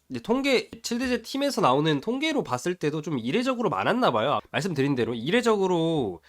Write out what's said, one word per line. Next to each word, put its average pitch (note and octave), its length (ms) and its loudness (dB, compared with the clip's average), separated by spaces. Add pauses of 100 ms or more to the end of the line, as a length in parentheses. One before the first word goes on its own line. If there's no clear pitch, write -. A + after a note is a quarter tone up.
이제 A#2+ 100 -6
통계, B3+ 500 2 (140)
칠 A#3 160 -4
대 B3 220 0
팀에서 C4+ 400 -2
나오는 D3 400 4
통계로 C4+ 420 -2
봤을 D3+ 320 -2
때도 D#3 260 -4
좀 D#3 160 -4
이례적으로 A3+ 520 0
많았나 F#3 420 2
봐요. A#2 300 2 (100)
말씀드린 C#3+ 440 0
대로 A#2 180 0
이례적으로 E3 1160 0